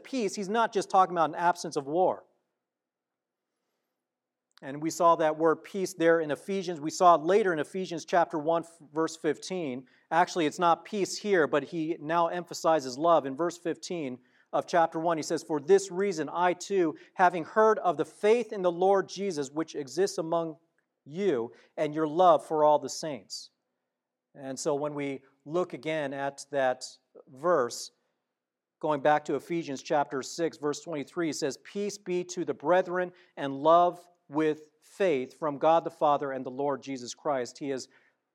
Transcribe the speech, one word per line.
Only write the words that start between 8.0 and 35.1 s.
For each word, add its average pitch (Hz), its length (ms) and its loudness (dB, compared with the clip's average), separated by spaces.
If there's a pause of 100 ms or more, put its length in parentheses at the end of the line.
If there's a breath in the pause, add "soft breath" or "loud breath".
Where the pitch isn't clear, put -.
chapter 170 340 0
one, 165 240 0
f-, - 300 -20
verse 160 240 -2
fifteen. 147 680 -4 (260 soft breath)
Actually, 170 340 2
it's 147 140 -2
not 170 260 2
peace 196 320 -6
here, 185 300 2
but 139 180 0
he 160 340 -6
now 170 280 0
emphasizes 160 720 -2
love. 160 260 4
In 135 100 -6
verse 165 220 -4
fifteen 151 640 -8 (340 soft breath)
of 147 140 -2
chapter 165 340 2
one, 165 160 0
he 147 60 -4
says, 156 200 -4
"For 156 180 -4
this 190 300 4
reason, 175 400 -2
I 180 220 0
too, 175 420 0 (200 loud breath)
having 180 300 2
heard 220 340 4
of 170 180 0
the 151 80 0
faith 226 480 0
in 214 80 -8
the 180 100 2
Lord 185 380 2
Jesus 165 420 -6
which 156 240 -6
exists 156 440 -4
among 165 380 -4 (500)
you 143 460 -2 (260 soft breath)
and 151 160 -2
your 156 120 0
love 156 380 6
for 156 180 0
all 151 160 6
the 135 120 -8
saints." - 580 -12 (840)
And 135 240 -12
so 156 160 -2
when 147 180 -4
we 139 300 -6 (240 soft breath)
look 175 260 -4
again 147 400 -6
at 139 380 -8
that 131 340 -2 (500)
verse, 135 580 -2 (840)
going 151 220 -2
back 147 240 4
to 151 120 -2
Ephesians 139 460 -6
chapter 143 380 -2
six, 160 380 -6
verse 143 220 -4
twenty-three, 160 480 -6
he 147 40 -4
says, 135 320 -4
"Peace 202 320 -8
be 180 280 -4
to 180 200 -8
the 147 80 -4
brethren 180 580 0 (280 soft breath)
and 139 160 -6
love 170 520 4 (220)
with 156 400 -2 (120)
faith 139 600 -2